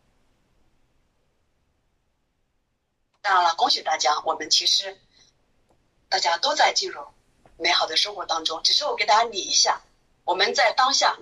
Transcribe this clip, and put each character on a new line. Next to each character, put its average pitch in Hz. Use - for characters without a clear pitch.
当 196
然 175
了， 170
恭 -
喜 -
大 156
家， 156
我 160
们 156
其 -
实 196
大 190
家 170
都 -
在 285
进 -
入 147
美 165
好 175
的 160
生 208
活 180
当 160
中， 165
只 -
是 294
我 269
给 214
大 214
家 226
理 208
一 -
下， -
我 175
们 -
在 -
当 262
下 -